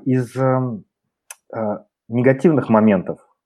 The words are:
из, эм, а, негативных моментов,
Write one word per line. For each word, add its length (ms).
из, 300
эм, 500
а, 320
негативных 640
моментов, 500